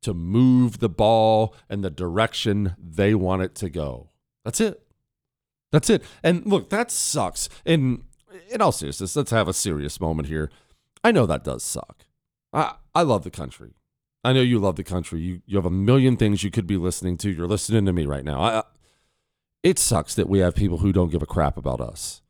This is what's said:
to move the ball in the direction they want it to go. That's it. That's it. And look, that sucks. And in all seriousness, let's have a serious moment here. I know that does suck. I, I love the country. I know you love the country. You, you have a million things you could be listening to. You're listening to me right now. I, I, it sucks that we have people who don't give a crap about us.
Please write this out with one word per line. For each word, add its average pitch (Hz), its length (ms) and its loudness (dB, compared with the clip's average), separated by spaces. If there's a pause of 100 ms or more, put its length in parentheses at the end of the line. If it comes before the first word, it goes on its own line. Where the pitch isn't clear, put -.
to 107 100 -4
move 120 640 4
the 117 80 0
ball 110 640 4 (160)
in 101 120 -6
the 95 80 -4
direction 95 920 -2
they 98 320 0
want 92 280 0
it 92 140 -4
to 92 140 -8
go. 71 420 -8 (340)
That's 117 160 -4
it. 220 200 -2 (920)
That's - 160 2
it. 202 120 4 (220)
And 170 220 2
look, 175 240 0
that 226 220 -2
sucks. - 580 -4 (160)
And 131 380 0 (460)
in 226 120 -2
all 175 100 4
seriousness, 85 460 -6
let's 143 140 -4
have 107 180 2
a 95 40 -4
serious 76 460 -6
moment 80 300 -4
here. 78 200 -6 (540)
I 233 80 6
know 151 140 4
that 78 180 -2
does 64 180 -8
suck. - 440 -12 (480)
I, - 220 -2 (200)
I 160 60 4
love 113 220 2
the 87 60 -10
country. 64 440 -14 (500)
I 127 100 4
know 135 80 6
you 123 180 4
love 95 160 0
the 90 80 -8
country. 87 380 -6
You, 90 240 -6
you 98 120 -2
have 90 80 0
a 90 40 2
million 120 480 4
things 101 260 2
you 101 80 -4
could 95 160 -2
be 98 80 0
listening 90 420 -2
to. 104 120 -4
You're 87 180 -6
listening 107 380 0
to 92 80 2
me 85 120 0
right 69 200 -6
now. 71 160 -4
I, 110 180 0
I, - 40 -4 (1000)
it 185 160 2
sucks - 360 0
that 95 120 0
we 98 120 4
have 87 160 2
people 87 240 0
who 98 120 2
don't 87 200 2
give 80 100 0
a - 60 -6
crap 73 280 0
about 64 240 -4
us. - 500 -10